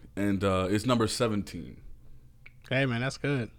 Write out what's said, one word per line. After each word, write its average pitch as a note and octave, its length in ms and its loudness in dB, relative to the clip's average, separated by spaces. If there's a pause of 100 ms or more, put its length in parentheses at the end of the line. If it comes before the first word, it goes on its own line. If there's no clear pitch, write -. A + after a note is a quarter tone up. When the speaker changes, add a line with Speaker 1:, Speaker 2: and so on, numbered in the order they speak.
(160)
Speaker 1:
And, G2 280 2
uh, F#2 260 4
it's G2+ 160 2
number A#2 220 4
seventeen. G2+ 720 -2 (880)
Speaker 2:
Hey, C3 160 2
man, A#2+ 160 0
that's C3+ 160 -4
good. C3+ 420 -2